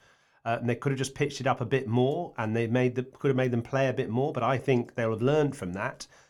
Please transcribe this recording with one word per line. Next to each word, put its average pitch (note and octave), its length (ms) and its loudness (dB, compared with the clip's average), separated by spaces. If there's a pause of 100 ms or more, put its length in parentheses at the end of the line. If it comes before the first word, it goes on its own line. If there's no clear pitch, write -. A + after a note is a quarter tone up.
(460)
uh, A#2 140 0
and A#2+ 100 -2
they A#2 60 2
could C#3 160 -2
have C3 80 -2
just C3 160 -4
pitched D3 240 -2
it B2+ 80 -2
up B2 140 0
a A#2+ 40 -2
bit B2+ 220 0
more, C3 500 2
and A2 180 -2
they A#2 120 0
made B2+ 280 2
the, B2+ 80 -2
could C3+ 260 -4
have B2+ 80 2
made B2+ 140 2
them A#2 120 0
play C3+ 240 0
a B2 60 0
bit A2+ 160 -2
more. C3 220 0
But B2+ 120 -2
I B2+ 140 2
think A#2+ 380 0
they'll A2+ 160 0
have G#2+ 100 -2
learned C#3+ 340 2
from F2 180 -6
that. - 320 -6 (240)